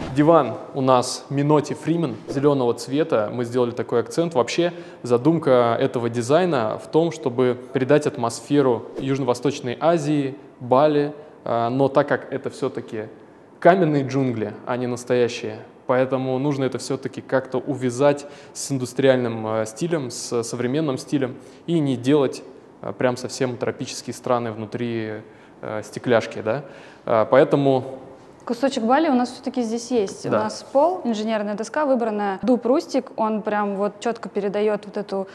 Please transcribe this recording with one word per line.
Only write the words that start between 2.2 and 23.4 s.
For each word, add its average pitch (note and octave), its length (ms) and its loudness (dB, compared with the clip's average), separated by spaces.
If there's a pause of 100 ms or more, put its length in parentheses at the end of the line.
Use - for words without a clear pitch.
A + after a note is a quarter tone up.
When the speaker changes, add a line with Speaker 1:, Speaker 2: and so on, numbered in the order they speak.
Speaker 1:
зелёного C3+ 460 2
цвета. C3 580 0
Мы A#2+ 120 -4
сделали A#2+ 260 0
такой A2+ 300 -2
акцент. E3 340 -2
Вообще E3+ 380 2 (320)
задумка B2 760 4
этого B2 320 0
дизайна B2 720 2
в - 60 -18
том, D#3+ 240 2
чтобы B2 440 0 (160)
передать C#3 360 4
атмосферу A#2+ 800 0 (120)
Южно-Восточной C3 840 -2
Азии, D3 560 2 (220)
Бали, D3 560 2 (300)
э, A#2 240 0
но C3+ 200 2
так C#3+ 200 2
как B2 240 -2
это B2+ 180 -8
всё-таки A#2 540 -8 (560)
каменные D#3 480 4
джунгли, A#2+ 460 -2 (120)
а B2 100 -4
не B2 120 -4
настоящие, A#2 720 0 (280)
поэтому C3 540 0
нужно C#3 240 0
это B2+ 140 -2
всё-таки C3+ 420 -6
как-то C3 380 -2
увязать B2+ 680 0 (280)
с - 180 -8
индустриальным, B2 760 2
э, A2 200 0
стилем, D#3+ 440 -4
с A#2 320 -4
современным C3 560 -2
стилем C3 380 -2 (320)
и E3+ 100 0
не C#3 180 0
делать, C3 460 2 (400)
э, - 100 -8
прям B2 240 0
совсем B2 400 -4